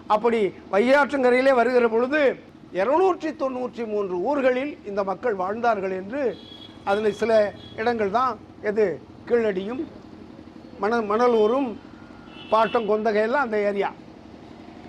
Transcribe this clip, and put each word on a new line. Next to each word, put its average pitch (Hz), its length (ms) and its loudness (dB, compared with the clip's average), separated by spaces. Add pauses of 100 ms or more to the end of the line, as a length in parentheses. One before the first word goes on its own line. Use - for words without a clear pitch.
(160)
அப்படி 226 240 2 (320)
வையாற்றங்கரையிலே 254 880 4
வருகிற 247 340 4
பொழுது, 254 280 2 (580)
இருநூற்றி 320 500 2 (120)
தொண்ணூற்றி 247 500 -6
மூன்று 202 240 -2 (140)
ஊர்களில் 262 440 0 (160)
இந்த 202 200 -4
மக்கள் 196 320 -4
வாழ்ந்தார்கள் 208 580 -2
என்று, 226 240 -6 (640)
அதுல 208 220 0 (100)
சில 220 100 0 (460)
இடங்கள் 220 400 -2
தான் 254 160 0 (360)
எது, 208 160 2 (420)
கீழடியும் 220 540 -2 (1000)
மண-, 226 300 0
மணலூரும் 233 580 2 (840)
பாட்டம் 220 380 2
கொந்தகை 214 380 0
எல்லாம் 254 200 0
அந்த 214 120 -2 (100)
ஏரியா. 196 200 -2 (1000)